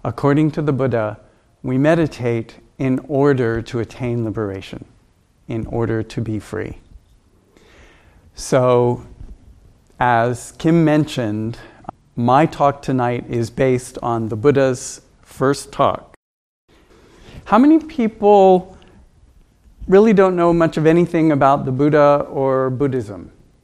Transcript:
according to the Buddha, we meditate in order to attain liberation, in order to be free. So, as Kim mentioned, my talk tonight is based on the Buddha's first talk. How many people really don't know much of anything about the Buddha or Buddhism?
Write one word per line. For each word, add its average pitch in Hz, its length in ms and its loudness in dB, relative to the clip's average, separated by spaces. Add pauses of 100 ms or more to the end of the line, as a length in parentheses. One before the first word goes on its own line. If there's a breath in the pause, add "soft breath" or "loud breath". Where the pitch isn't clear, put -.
according 143 460 0
to 165 100 -6
the 147 140 -2
Buddha, 117 440 -4 (440 soft breath)
we 131 160 -4
meditate 135 760 -2 (200)
in 131 220 -2 (100)
order 131 540 0
to 120 160 -8
attain 120 460 -6
liberation, 101 600 -8 (640)
in 113 200 -6
order 113 340 -4
to - 180 -10
be 110 180 -6
free. - 420 -10 (1500 soft breath)
So, 123 720 0 (920)
as 120 600 -2
Kim 165 260 2
mentioned, 113 760 -2 (560 loud breath)
my 127 300 2
talk 143 380 -2
tonight 123 440 -4
is 117 220 -4
based 127 540 -2
on 117 260 -4
the 113 80 -6
Buddha's 131 640 0 (220)
first - 500 -4
talk. - 420 -2 (1300 soft breath)
How 208 120 2
many 302 200 6
people 202 960 2 (1120 loud breath)
really 208 240 6
don't 190 220 4
know 170 180 2
much 165 240 0
of 156 80 -2
anything 165 460 2
about 139 340 2
the 135 60 -4
Buddha 143 580 2
or 131 420 -2
Buddhism? 123 600 -6 (340)